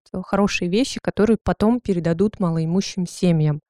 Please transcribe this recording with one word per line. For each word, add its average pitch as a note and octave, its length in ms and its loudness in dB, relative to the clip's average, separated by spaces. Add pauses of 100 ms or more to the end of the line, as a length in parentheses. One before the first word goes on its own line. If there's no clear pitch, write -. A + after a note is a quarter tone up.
(140)
э, F#3 120 -8
хорошие G3 440 0
вещи, A3 340 -2
которые G#3 400 2
потом A3 380 0
передадут F3 580 -2
малоимущим E3+ 640 -2
семьям. D#3 540 2 (100)